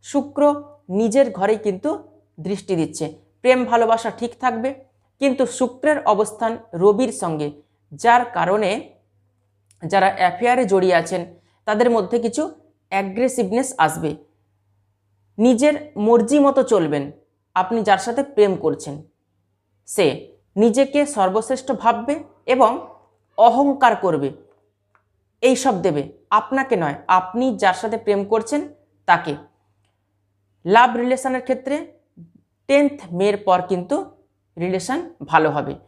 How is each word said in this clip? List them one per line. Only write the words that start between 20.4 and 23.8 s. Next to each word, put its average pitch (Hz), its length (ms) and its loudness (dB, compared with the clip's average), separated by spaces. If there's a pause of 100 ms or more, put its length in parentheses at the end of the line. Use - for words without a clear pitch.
নিজেকে 269 500 2
সর্বশ্রেষ্ঠ 220 680 -2
ভাববে 233 420 -2 (320)
এবং 247 240 4 (680)
অহংকার 247 640 4